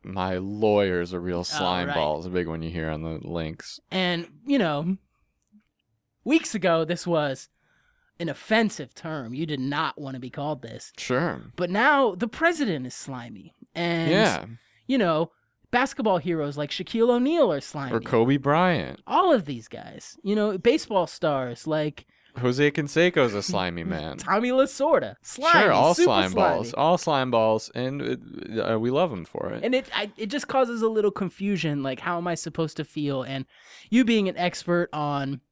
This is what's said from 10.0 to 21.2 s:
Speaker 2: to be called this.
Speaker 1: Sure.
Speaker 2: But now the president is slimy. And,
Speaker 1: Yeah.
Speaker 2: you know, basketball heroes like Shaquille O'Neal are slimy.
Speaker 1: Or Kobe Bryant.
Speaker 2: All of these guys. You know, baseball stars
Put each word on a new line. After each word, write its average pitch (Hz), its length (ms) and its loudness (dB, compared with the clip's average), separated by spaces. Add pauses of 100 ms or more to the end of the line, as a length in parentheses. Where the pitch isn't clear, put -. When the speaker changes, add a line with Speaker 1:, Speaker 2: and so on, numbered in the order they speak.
Speaker 2:
to 123 40 -10
be 123 100 -12
called 147 320 -6
this. - 360 -14
Speaker 1:
Sure. 123 440 -2 (140)
Speaker 2:
But 175 140 -4
now 247 460 2
the 220 120 -4
president 262 580 0
is 123 80 -10
slimy. 120 600 -12 (200)
And, 170 380 0
Speaker 1:
Yeah. 175 340 4 (420)
Speaker 2:
you 262 100 2
know, 165 340 2 (400)
basketball 240 460 2
heroes 151 400 -2
like 147 120 -4
Shaquille 226 400 0
O'Neal 247 420 4
are 139 100 -2
slimy. 135 320 -6
Speaker 1:
Or 113 80 0
Kobe 123 360 4
Bryant. 143 720 2
Speaker 2:
All 349 240 4
of 202 140 4
these 123 220 -10
guys. - 540 -16
You 202 140 -2
know, 208 220 0
baseball 208 500 2
stars 131 580 -4